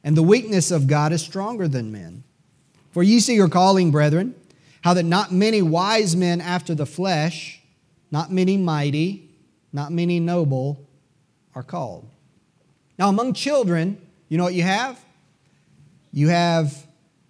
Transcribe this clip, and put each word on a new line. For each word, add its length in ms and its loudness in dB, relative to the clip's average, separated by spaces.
and 140 2
the 60 4
weakness 480 2
of 160 2
God 260 2
is 80 -2
stronger 460 -6
than 240 -4
men. 320 -14
For 140 0
ye 160 6
see 160 0
your 140 6
calling, 420 4
brethren, 420 2
how 140 2
that 80 0
not 280 0
many 300 2
wise 540 2
men 260 0
after 320 -4
the 140 -4
flesh, 720 -6
not 220 -6
many 260 2
mighty, 640 -2
not 180 -8
many 300 0
noble 680 -2
are 100 -14
called." 440 -12
Now, 120 2
among 240 0
children, 640 -2
you 80 -2
know 80 0
what 80 -2
you 100 0
have? 400 -2
You 160 0
have 580 0